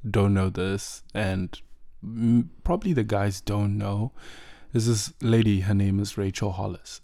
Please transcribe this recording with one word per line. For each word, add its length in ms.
don't 260
know 160
this, 520
and 440
m-, 480
probably 300
the 100
guys 360
don't 360
know, 360
there's 140
this 340
lady, 400
her 140
name 260
is 180
Rachel 340
Hollis, 520